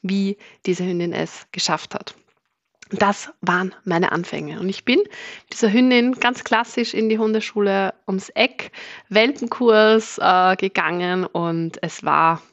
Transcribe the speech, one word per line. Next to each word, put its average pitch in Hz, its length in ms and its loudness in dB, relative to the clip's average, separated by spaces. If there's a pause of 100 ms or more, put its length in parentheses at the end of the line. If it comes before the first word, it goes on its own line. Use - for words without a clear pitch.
wie 196 340 -2 (300)
diese 180 180 -2
Hündin 175 300 -4
es - 360 -6
geschafft - 440 -4
hat. - 200 -12 (760)
Das 202 500 0
waren 180 340 -2 (100)
meine 175 280 0
Anfänge. 156 480 -6
Und 180 80 -4
ich - 160 -10
bin 247 160 2
mit - 520 -10
dieser 208 200 2
Hündin 247 480 4
ganz 247 240 -2
klassisch 233 500 -2
in 220 140 0
die 220 100 2
Hundeschule 208 760 0 (120)
ums 190 240 -4
Eck, - 400 -4 (380)
Welpenkurs, 220 1120 4
äh, 185 340 4
gegangen 180 680 -2
und 165 560 -4
es - 220 -10
war 160 380 2 (100)